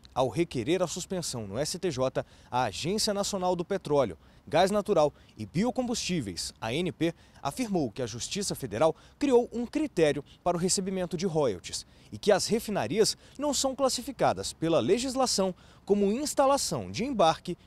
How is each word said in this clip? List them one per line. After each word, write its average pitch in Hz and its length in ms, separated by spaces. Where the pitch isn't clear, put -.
Ao 131 140
requerer 147 520
a 180 60
suspensão 156 580
no 98 120
S 151 200
T 180 140
J, 131 340
a 123 140
Agência 170 500
Nacional 185 440
do 170 80
Petróleo, 143 520
Gás 185 240
Natural 190 420
e 107 80
Biocombustíveis, 180 1120
A 113 140
N 165 180
P, 165 220
afirmou 165 480
que - 100
a 123 60
Justiça 120 480
Federal 131 400
criou 247 340
um 240 120
critério 160 580
para 175 140
o - 20
recebimento 185 560
de 175 120
royalties 135 580
e 107 60
que 196 140
as 185 160
refinarias 185 680
não 285 160
são 262 220
classificadas 214 760
pela 160 280
legislação 233 720
como 202 260
instalação 262 800
de 123 160
embarque 180 500